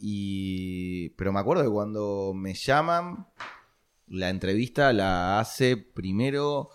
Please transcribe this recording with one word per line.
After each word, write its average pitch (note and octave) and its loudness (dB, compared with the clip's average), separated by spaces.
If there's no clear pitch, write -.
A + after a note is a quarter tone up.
Y, F#2 -4
pero F#2+ -4
me G2 2
acuerdo C#3+ 2
que B2+ 2
cuando G#2 -2
me F#2+ -6
llaman, E3+ 0
la F#2 -2
entrevista G#2 2
la F#2+ 4
hace B2+ 2
primero, C3+ -2